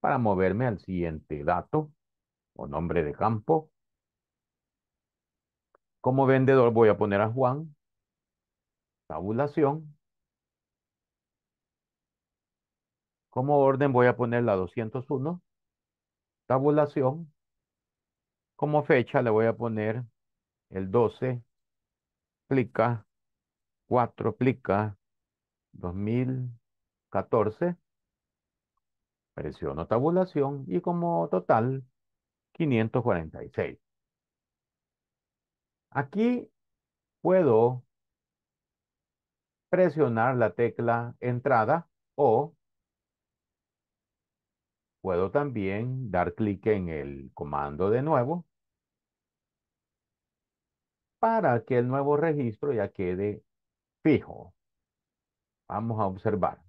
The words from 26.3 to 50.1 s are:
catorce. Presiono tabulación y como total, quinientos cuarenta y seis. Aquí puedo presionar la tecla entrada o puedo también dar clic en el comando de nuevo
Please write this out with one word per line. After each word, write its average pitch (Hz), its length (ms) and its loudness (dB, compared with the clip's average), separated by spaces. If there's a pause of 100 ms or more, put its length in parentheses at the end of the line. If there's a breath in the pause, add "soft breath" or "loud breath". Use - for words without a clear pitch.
catorce. 110 680 -2 (1600)
Presiono 76 540 -8
tabulación 143 800 0
y 180 140 -2
como 170 480 -2
total, 135 540 0 (680)
quinientos 123 500 0
cuarenta 87 420 -4
y - 60 -14
seis. 78 300 -6 (2000)
Aquí 214 580 -2 (720)
puedo 127 640 4 (1900)
presionar 135 640 2
la 113 180 2
tecla 120 680 -2
entrada 123 680 0 (280)
o 139 380 2 (2500)
puedo 92 300 -2
también 123 800 -4
dar 87 240 0
clic 101 320 -4
en 95 220 0
el 69 440 -10
comando 73 560 -6
de 120 120 2
nuevo 151 440 -2 (2750)